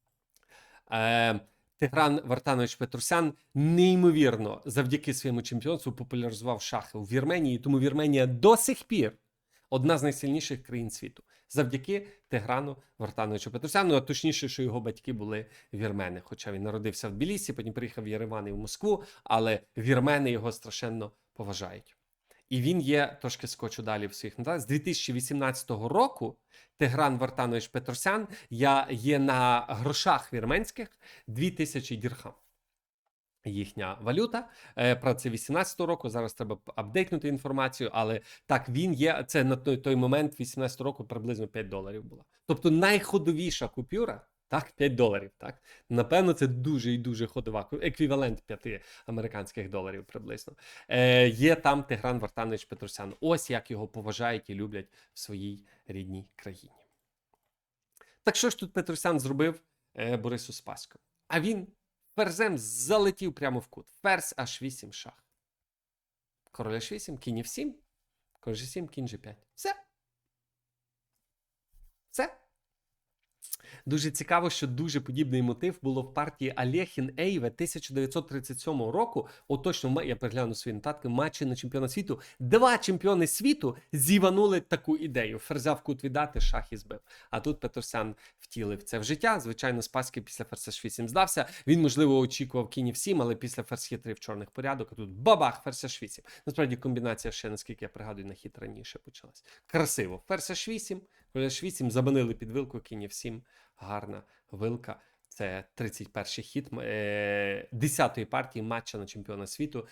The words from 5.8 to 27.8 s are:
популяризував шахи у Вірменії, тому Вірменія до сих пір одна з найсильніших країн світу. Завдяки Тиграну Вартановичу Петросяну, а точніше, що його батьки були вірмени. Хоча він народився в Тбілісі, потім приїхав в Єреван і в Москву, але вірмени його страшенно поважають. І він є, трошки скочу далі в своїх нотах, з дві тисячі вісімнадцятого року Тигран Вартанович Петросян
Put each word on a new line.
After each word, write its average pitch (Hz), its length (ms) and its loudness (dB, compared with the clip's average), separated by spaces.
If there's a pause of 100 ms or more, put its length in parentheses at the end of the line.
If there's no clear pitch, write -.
популяризував 120 720 -4
шахи - 360 -6
у 107 40 -6
Вірменії, 135 560 2
тому 135 220 2
Вірменія 139 460 4
до 131 300 8
сих - 280 0
пір 147 280 2 (580)
одна 139 280 4
з 131 40 0
найсильніших 143 600 -2
країн 117 280 -6
світу. - 320 -14 (260)
Завдяки 147 580 -2 (220)
Тиграну 131 480 -2 (220)
Вартановичу 107 520 -4
Петросяну, 156 440 2
а 135 60 6
точніше, 143 480 -2
що 131 140 -4
його 120 180 -2
батьки 113 320 -8
були 107 340 -6 (260)
вірмени. 101 480 -4
Хоча - 320 -12
він 95 100 -6
народився 107 460 -4
в 101 40 -6
Тбілісі, 175 400 -4
потім 113 200 -8
приїхав 117 320 -8
в 104 40 -8
Єреван 107 380 -6
і 101 60 -6
в 101 40 -6
Москву, 190 480 -2 (200)
але 113 360 4 (160)
вірмени 131 540 4
його 113 220 0
страшенно 110 600 -8 (200)
поважають. 98 640 -10 (520)
І 127 120 0
він 165 200 2
є, 143 400 2
трошки - 260 -6
скочу - 360 -8
далі 107 240 -2
в 98 80 -10
своїх - 240 -12
нотах, 151 220 -4
з 113 60 -8
дві 139 120 0
тисячі 147 340 -4
вісімнадцятого 123 760 -2
року 190 480 0 (400)
Тигран 135 420 2
Вартанович 120 500 0
Петросян 190 600 -2 (220)